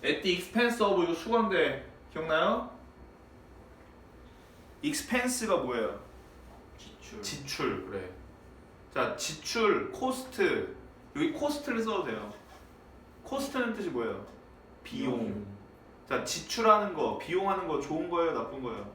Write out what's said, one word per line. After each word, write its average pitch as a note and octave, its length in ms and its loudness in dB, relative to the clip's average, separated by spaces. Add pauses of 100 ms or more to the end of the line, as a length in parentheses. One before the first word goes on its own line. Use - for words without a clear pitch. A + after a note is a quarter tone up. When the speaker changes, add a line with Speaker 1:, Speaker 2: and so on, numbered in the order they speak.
Speaker 1:
at D3 180 2
the F3+ 140 4
expense A#3 480 2
of, F#3 180 6
이거 E3+ 120 2
수건데 F#3+ 720 2 (240)
기억나요? D#3+ 580 2 (2000)
expense가 B3 760 0
뭐예요? A#2 420 -2 (800)
Speaker 2:
지출. - 440 -16
Speaker 1:
지출, - 680 -4
그래. F#2 220 -8 (840)
자, B2+ 220 0
지출, - 760 2
코스트. - 800 0 (400)
여기 D#4 180 2
코스트를 C#4+ 500 -2
써도 G3+ 220 0
돼요. G#2+ 280 -6 (920)
코스트는 C4 500 -2
뜻이 F3+ 160 -4
뭐예요? A#2 340 -2 (580)
비용. - 360 -2
Speaker 2:
비용. G2+ 280 -4 (640)
Speaker 1:
자, B2+ 160 0
지출하는 G#3 680 4
거, C3 240 0
비용하는 F#3+ 500 0
거 D3 120 0
좋은 D#3 300 -2
거예요, E3 220 4
나쁜 C3 300 -4
거예요? G#2+ 320 -6